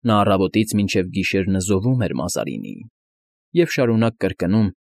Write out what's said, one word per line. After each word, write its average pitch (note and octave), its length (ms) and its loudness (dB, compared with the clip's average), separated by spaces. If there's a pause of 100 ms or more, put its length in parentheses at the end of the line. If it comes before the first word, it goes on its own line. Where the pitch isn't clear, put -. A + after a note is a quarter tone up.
Նա A2 140 2
առավոտից G2+ 560 2
մինչև G2+ 360 0
գիշեր F#2+ 400 -2
նզովում G2 540 0
էր D#2+ 100 -2
Մազարինիին - 760 -6 (640)
և E3+ 160 2
շարունակ A2+ 460 2
կրկնում G2 540 0 (140)